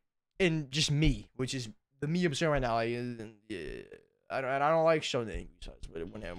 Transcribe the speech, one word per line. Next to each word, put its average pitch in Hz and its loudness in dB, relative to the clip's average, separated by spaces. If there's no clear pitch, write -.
and 160 2
just 147 0
me, 143 4
which 127 -4
is 123 -6
the 143 -4
me 175 2
I'm 165 2
showing 165 2
right 139 2
now. 120 2
Like, 117 2
uh, 120 -4
yeah, 71 -8
I 123 -4
don't, 127 -4
I 139 2
don't 160 6
like 160 4
showing 120 -2
the 98 -8
angry 87 -8
sides, - -14
but 82 -8
when, 107 -12